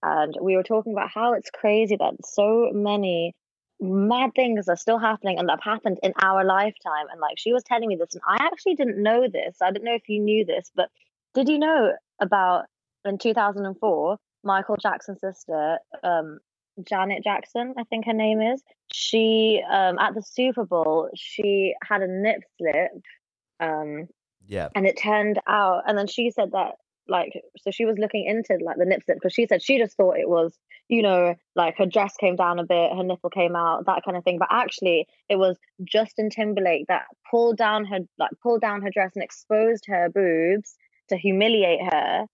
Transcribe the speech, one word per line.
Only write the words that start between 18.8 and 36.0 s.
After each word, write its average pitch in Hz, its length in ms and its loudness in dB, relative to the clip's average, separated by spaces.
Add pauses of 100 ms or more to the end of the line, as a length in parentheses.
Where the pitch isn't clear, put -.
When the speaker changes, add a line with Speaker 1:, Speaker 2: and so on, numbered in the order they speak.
Speaker 1:
she, 220 760 2
um, 185 300 2
at 190 160 0
the 208 80 -8
Super 247 420 -2
Bowl, 160 500 0
she 196 600 -2 (100)
had 202 180 0
a 190 60 -2
nip 196 340 -2 (160)
slip, 170 440 -2 (580)
um, 156 480 -6 (380)
Speaker 2:
Yeah. 98 280 -6
Speaker 1:
and 190 120 2
it 190 100 2
turned 208 500 0
out, 196 400 2
and 208 120 0
then 202 80 -2
she 233 240 -2
said 202 220 -2
that, - 240 -4 (320)
like, 175 240 -2 (260)
so - 120 -6
she 226 140 -2
was 220 140 0
looking 208 280 -4
into, 202 380 -2
like, 165 120 -6
the 175 80 4
nip 185 200 0
slip - 160 0
'cause 180 140 -2
she 233 120 2
said 185 160 2
she 269 160 2
just 226 180 0
thought 185 220 4
it 175 100 -2
was, 170 280 2 (320)
you 233 140 2
know, 180 320 4 (220)
like, 175 200 0
her 196 100 2
dress 196 300 0
came 180 200 2
down 175 220 0
a 175 60 -2
bit, 170 320 2
her 190 60 -2
nipple 180 280 -4
came 175 260 0
out, 165 300 0
that - 180 0
kind 180 120 -4
of 175 80 -8
thing. 180 140 0
But 180 120 0
actually, 185 580 0 (200)
it 208 80 2
was 185 220 -2 (240)
Justin 214 480 -2